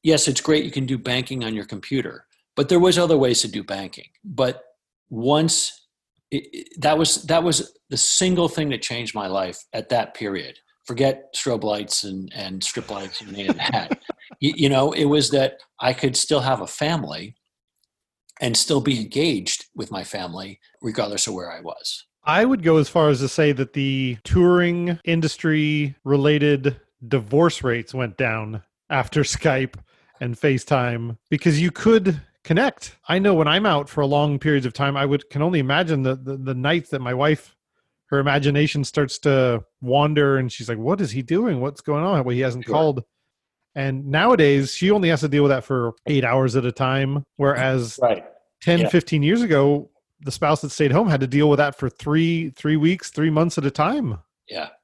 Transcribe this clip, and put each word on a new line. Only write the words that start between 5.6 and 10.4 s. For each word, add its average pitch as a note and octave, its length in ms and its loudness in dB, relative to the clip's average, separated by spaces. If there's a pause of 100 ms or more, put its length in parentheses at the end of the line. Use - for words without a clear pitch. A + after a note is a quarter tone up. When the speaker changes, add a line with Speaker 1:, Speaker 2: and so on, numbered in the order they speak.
Speaker 1:
it, - 220 -6
it, - 280 -16
that D3+ 180 2
was, - 260 0
that D#3+ 180 2
was - 340 -2 (120)
the C3 80 -6
single F3+ 520 2
thing D#3 220 -4
that A#2 120 -6
changed A#2+ 320 -8
my G2+ 120 -6
life F#2 460 -4
at A2 160 -8
that A#2 260 -2
period. G2 440 -8 (280)